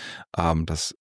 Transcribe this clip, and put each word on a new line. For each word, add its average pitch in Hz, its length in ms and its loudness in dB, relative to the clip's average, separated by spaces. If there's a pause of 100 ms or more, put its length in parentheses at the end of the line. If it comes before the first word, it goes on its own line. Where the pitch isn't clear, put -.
(360)
ähm, 82 300 4
dass - 340 -2